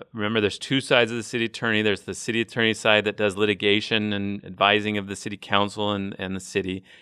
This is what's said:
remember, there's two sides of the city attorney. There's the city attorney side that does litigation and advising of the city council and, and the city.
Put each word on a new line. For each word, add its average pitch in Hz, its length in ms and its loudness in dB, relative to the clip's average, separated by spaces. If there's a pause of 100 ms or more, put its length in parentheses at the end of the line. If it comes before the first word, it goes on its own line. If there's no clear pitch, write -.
(140)
remember, 110 260 -2
there's 101 180 0
two 135 220 -2
sides 120 320 4
of 120 60 -4
the 110 60 -6
city 117 220 -2
attorney. 110 360 0
There's 104 220 0
the 95 100 -8
city 113 260 -4
attorney 113 340 0
side 107 300 4
that 104 140 -2
does 104 180 0
litigation 104 800 2
and 101 320 -4
advising 104 520 2
of 98 100 -6
the 101 100 -6
city 104 180 -10
council 101 560 0
and, 98 260 -4
and 95 200 -4
the - 20 -6
city. 92 460 -4 (160)